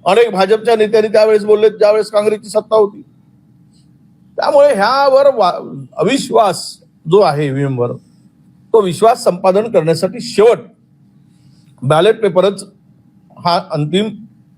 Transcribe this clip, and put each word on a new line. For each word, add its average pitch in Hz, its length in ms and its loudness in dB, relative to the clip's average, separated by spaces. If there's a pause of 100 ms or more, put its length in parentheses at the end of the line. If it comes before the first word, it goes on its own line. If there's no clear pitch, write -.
अनेक 220 260 2
भाजपच्या 214 440 0
नेत्यांनी 214 320 0
त्यावेळेस 214 360 2
बोलले 214 240 2
ज्यावेळेस 208 420 0
काँग्रेसची 214 380 -2
सत्ता 214 280 -2
होती. 202 260 -2 (1300)
त्यामुळे 285 380 2
ह्यावर 269 600 2
वा-, 185 420 -4 (200)
अविश्वास 220 840 -2 (320)
जो 196 100 4
आहे 151 260 0
ईव्हीएम 135 320 -4
वर, 120 140 -4 (800)
तो 226 80 4
विश्वास 202 440 0
संपादन 190 460 -2
करण्यासाठी 160 500 -2
शेवट 214 380 2 (1200)
बॅलेट 175 400 2
पेपरच 190 420 0 (800)
हा 175 260 0
अंतिम 160 380 -4 (500)